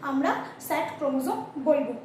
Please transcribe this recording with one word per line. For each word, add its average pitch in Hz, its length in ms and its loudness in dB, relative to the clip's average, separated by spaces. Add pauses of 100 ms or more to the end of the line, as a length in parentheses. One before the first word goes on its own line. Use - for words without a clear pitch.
আমরা 277 220 4 (360)
স্যাট 311 200 0 (100)
ক্রোমোজোম 277 400 0 (300)
বলবো। 285 260 4 (120)